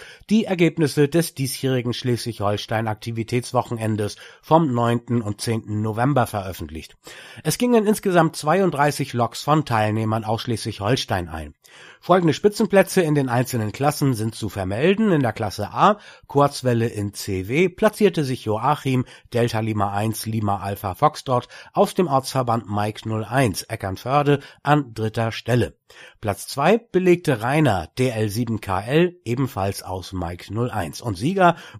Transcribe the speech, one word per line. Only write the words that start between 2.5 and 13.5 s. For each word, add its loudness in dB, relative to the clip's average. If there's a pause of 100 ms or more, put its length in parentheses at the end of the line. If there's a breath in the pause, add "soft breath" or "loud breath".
vom 2
neunten 0
und -8
zehnten -4
November 2
veröffentlicht. -8 (480 loud breath)
Es -2
gingen 4
insgesamt 2
zweiunddreißig 0
Loks -2
von 2
Teilnehmern 0
aus -2
Schleswig-Holstein -2
ein. -10 (460 loud breath)
Folgende 4
Spitzenplätze 4
in 2
den 2
einzelnen 0